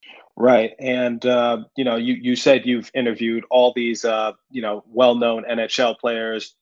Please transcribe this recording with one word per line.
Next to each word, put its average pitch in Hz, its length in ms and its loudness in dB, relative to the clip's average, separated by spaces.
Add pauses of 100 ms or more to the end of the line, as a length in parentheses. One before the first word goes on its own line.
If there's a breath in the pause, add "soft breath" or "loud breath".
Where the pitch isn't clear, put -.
(360 loud breath)
Right. 113 420 4
And, 127 480 -4
uh, 120 340 2 (180)
you 135 80 -2
know, 117 100 0
you, 120 200 -2
you 123 200 -2
said 127 300 4
you've 120 300 -2
interviewed 113 540 -2
all 123 240 4
these, 120 300 -4
uh, 110 300 -2 (160)
you 127 120 -8
know, 104 260 -6
well-known 117 600 2
N 117 120 -4
H 113 200 -4
L 117 160 0
players, 113 680 -6